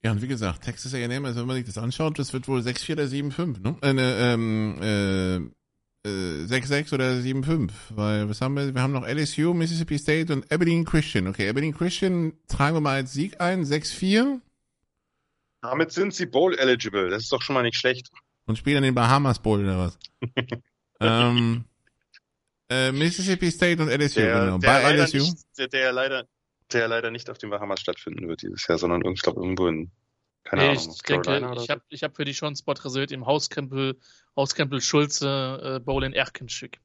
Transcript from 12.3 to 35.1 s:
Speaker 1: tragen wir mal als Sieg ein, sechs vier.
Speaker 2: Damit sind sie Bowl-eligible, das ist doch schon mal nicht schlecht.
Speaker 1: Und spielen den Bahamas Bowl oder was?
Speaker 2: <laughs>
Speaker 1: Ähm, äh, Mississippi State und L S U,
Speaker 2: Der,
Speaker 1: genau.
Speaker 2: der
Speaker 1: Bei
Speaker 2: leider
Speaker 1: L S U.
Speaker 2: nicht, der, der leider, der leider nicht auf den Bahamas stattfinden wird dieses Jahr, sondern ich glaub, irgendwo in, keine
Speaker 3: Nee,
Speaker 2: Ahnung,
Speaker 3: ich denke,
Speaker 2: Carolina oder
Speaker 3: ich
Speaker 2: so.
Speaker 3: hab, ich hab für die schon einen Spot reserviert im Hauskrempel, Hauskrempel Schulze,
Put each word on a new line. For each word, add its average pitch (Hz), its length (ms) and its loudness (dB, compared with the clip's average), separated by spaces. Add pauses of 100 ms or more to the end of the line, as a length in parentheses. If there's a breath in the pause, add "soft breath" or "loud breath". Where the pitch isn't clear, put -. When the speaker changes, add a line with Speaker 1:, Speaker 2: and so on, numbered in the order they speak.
Speaker 1:
tragen 147 300 2
wir - 20 2
mal 143 160 2
als 135 160 -4
Sieg 151 300 -4
ein, 180 240 0
sechs 147 260 -2
vier. 240 480 2 (1200)
Speaker 2:
Damit 147 300 0
sind 196 220 0
sie 180 120 -4
Bowl-eligible, 123 840 2
das 104 140 -2
ist - 100 -4
doch 131 80 0
schon 139 140 -2
mal 127 80 2
nicht 117 140 0
schlecht. 127 320 0 (360)
Speaker 1:
Und 110 120 -2
spielen 143 260 2
den 131 120 4
Bahamas 127 440 4
Bowl 107 200 2
oder 95 180 0
was? 90 220 -2 (220)
Speaker 2:
<laughs> 123 400 -6 (400)
Speaker 1:
Ähm, 117 640 4 (1040)
äh, 131 240 2
Mississippi 175 580 2
State 175 300 2
und 151 80 2
L 135 120 2
S 143 140 2
U, 110 60 4
Speaker 2:
Der, 113 240 4
Speaker 1:
genau. 92 120 2
Speaker 2:
der 90 100 2
Speaker 1:
Bei 135 140 6
Speaker 2:
leider 147 160 6
Speaker 1:
L - 60 8
S - 100 2
U. 143 40 4
Speaker 2:
nicht, 160 200 2 (200)
der, 131 100 -2
der 131 240 2
leider, 131 360 -2 (440)
der 117 160 2
leider 117 240 0
nicht 117 180 -10
auf - 80 -12
den 107 120 -10
Bahamas 101 300 -4
stattfinden - 480 -6
wird 82 140 -6
dieses - 260 -8
Jahr, 85 100 2
sondern 87 340 0
ich 92 100 -6
glaub, - 160 0
irgendwo 90 300 0
in, 82 240 -2 (520)
keine 131 200 0
Speaker 3:
Nee, 143 60 4
Speaker 2:
Ahnung, 143 220 -2
Speaker 3:
ich - 100 -16
denke, 170 220 0
Speaker 2:
Carolina 135 280 0
oder 120 100 -6
Speaker 3:
ich 117 60 -8
Speaker 2:
so. 147 60 -2
Speaker 3:
hab, 147 160 -8
ich 143 140 -10
hab 147 120 -6
für 151 100 -4
die 143 80 -6
schon 156 140 -6
einen 147 80 -6
Spot - 180 -4
reserviert 135 380 -4
im 131 140 -10
Hauskrempel, 135 720 -2 (380 soft breath)
Hauskrempel 139 460 0
Schulze, 139 960 0